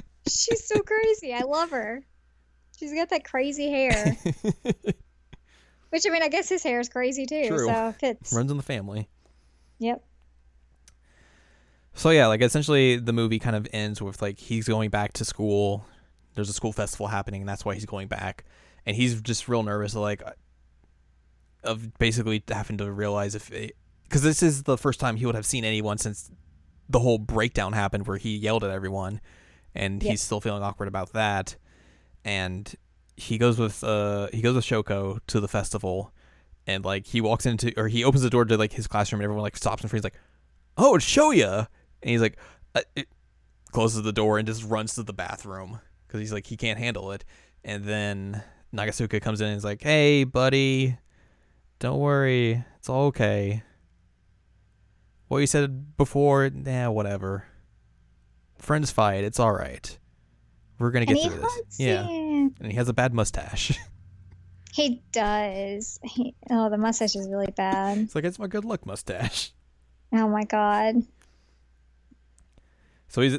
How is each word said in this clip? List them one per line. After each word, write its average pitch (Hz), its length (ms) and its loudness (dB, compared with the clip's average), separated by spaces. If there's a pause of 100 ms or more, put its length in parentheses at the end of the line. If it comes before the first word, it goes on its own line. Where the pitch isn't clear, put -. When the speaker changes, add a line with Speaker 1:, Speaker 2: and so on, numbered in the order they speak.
(280)
Speaker 1:
She's - 400 0
so 427 140 2
crazy. 427 520 0
I 240 100 -2
love 302 280 0
her. 240 320 -6 (760)
She's 294 160 -10
got 330 180 -2
that 320 120 0
crazy 285 460 -2
hair. 247 520 2
Speaker 2:
<laughs> - 1700 -6
Speaker 1:
Which, 330 140 0
I 415 40 2
mean, 330 140 2
I 302 60 2
guess 349 200 0
his 381 140 0
hair 247 180 0
is 240 80 -6
crazy, 262 360 -2
too, 262 220 -2
Speaker 2:
True. - 200 0
Speaker 1:
so 226 220 0
it 214 100 -8
fits. 247 340 -4
Speaker 2:
Runs 127 180 0
in 147 60 -2
the 139 60 -6
family. 104 440 -6 (720)
Speaker 1:
Yep. 233 240 -2 (1900)
Speaker 2:
So, - 160 2
yeah, 151 180 10
like, 110 140 4
essentially 135 560 6
the 120 160 0
movie 113 260 2
kind 113 160 0
of 104 160 -4
ends 107 300 -4
with, 98 200 -8
like, 101 180 -4
he's 113 280 -4
going 110 220 0
back 104 240 -2
to - 120 -6
school. 101 600 0 (480)
There's 104 160 -4
a 101 40 -8
school 107 200 -6
festival 104 340 -4
happening, 98 360 -6
and 98 40 -8
that's 101 160 -8
why 101 120 -4
he's 104 100 -10
going 98 220 -10
back. 95 360 -8 (420)
And 104 120 -2
he's 120 240 2
just 113 260 -4
real 120 160 2
nervous, 104 320 -4
like, 104 260 -2 (1400)
of 113 340 -6
basically 110 520 0
having 107 300 -4
to 101 120 -4
realize 101 440 -2
if 107 160 -14
it, 110 260 -10 (320)
'cause 139 140 4
this 151 200 4
is 143 200 4
the 131 140 2
first 135 220 0
time 120 160 -2
he 117 100 -2
would 117 100 0
have 110 100 -6
seen 123 180 -2
anyone 107 340 0
since - 320 -6 (600)
the 127 100 4
whole 120 180 4
breakdown 107 560 0
happened 101 340 -2
where 98 100 -2
he 107 180 -4
yelled 107 280 0
at 101 60 -2
everyone, 95 520 -6 (520)
and 98 300 -4
Speaker 1:
Yep. 107 80 0
Speaker 2:
he's 107 100 -2
still 104 200 -4
feeling 104 220 -4
awkward 101 240 -6
about 98 260 -6
that. 101 420 0 (720)
And 95 500 -4 (420)
he - 200 -4
goes 117 200 4
with, 110 260 -2
uh, 104 500 0
he 113 80 -2
goes 120 140 4
with 123 100 2
Shoko 98 600 -2
to 117 120 0
the 101 80 0
festival, 98 640 -4 (540)
and, 98 180 -4
like, 98 220 -2
he 117 140 0
walks 110 240 2
into, 117 340 0
or 110 80 0
he 117 160 0
opens 135 180 6
the 127 80 4
door 120 160 6
to, 110 120 4
like, 107 160 2
his 107 140 -8
classroom, 104 340 0
and - 20 0
everyone, 104 200 -2
like, 101 140 -4
stops 104 240 -2
and 113 80 -6
freezes, 107 140 -2
like, - 160 -8 (580)
"Oh, 240 180 8
it's 156 100 4
Shoya!" 135 640 6 (360)
And - 80 -2
he's 117 100 4
like, 110 160 2 (380)
uh, 123 60 2 (140)
it, 139 120 -8 (640)
closes 110 320 2
the 107 100 -2
door 107 240 2
and 107 100 -2
just 113 160 -6
runs 110 320 -2
to 120 80 -6
the 104 100 -10
bathroom, 95 680 -12 (280)
'cause 110 120 -8
he's 107 140 -8
like, 104 120 -6
he 113 120 -12
can't 110 200 -2
handle 107 340 -4
it. 98 140 -10 (380)
And 101 220 -8
then 101 580 -4 (300)
Nagasuka 107 480 -2
comes 107 200 -2
in 107 60 0
and 104 100 -2
is 101 60 -6
like, 104 180 -6
"Hey, 147 420 6
buddy, 131 720 2 (800)
don't 135 200 -2
worry, 127 640 2 (140)
it's - 120 -10
all 131 180 2
okay. 104 560 0 (1700)
What 131 100 2
you 143 80 4
said 143 500 0
before, 139 540 4
nah, 131 400 -2
whatever. 98 540 -2 (1120)
Friends 151 320 0
fight, 101 320 2
it's 104 160 -2
all 113 140 4
right. - 440 -8 (800)
We're 120 140 2
gonna 120 160 2
Speaker 1:
And 277 80 6
Speaker 2:
get 302 80 4
Speaker 1:
he 349 60 0
Speaker 2:
through - 120 -6
this." 453 120 0
Speaker 1:
hugs 480 260 -10
Speaker 2:
Yeah. - 240 2
Speaker 1:
him. 311 560 0
Speaker 2:
And 107 120 -6
he 104 60 -2
has 123 100 2
a 123 60 0
bad 123 200 2
mustache. - 720 -2
<laughs> - 60 -20 (840)
Speaker 1:
He 277 280 0 (120)
does. 208 920 -2
He, 247 320 -4 (140)
oh, 226 200 2
the 208 80 0
mustache 220 380 0
is 196 140 -6
really 196 260 -2
bad. 196 420 0
Speaker 2:
It's 214 160 -2
like, 156 120 -2
"It's 180 120 -4
my 214 100 -6
good 208 180 -4
luck 226 200 -6
mustache." 101 680 -6 (580)
Speaker 1:
Oh 220 160 2
my 214 160 0
god. 214 580 2 (2000)
Speaker 2:
So - 140 -2
he's, 131 180 4